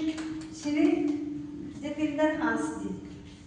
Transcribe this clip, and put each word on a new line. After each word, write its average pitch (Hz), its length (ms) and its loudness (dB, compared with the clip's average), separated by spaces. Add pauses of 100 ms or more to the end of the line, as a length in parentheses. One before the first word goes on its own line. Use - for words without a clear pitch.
(560)
ਸ਼੍ਰੀ 294 300 4 (960)
ਜਤਿੰਦਰ 302 600 2
ਹੰਸ 233 200 2 (220)
ਜੀ, 190 60 -4 (580)